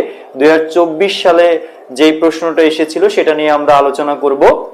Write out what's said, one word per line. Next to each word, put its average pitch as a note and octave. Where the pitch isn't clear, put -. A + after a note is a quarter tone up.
দুই C#3
হাজার D#3+
চব্বিশ E3+
সালে E3+
যেই D3
প্রশ্নটা D#3+
এসেছিল D#3+
সেটা D#3+
নিয়ে D3+
আমরা D3
আলোচনা C#3+
করব। C#3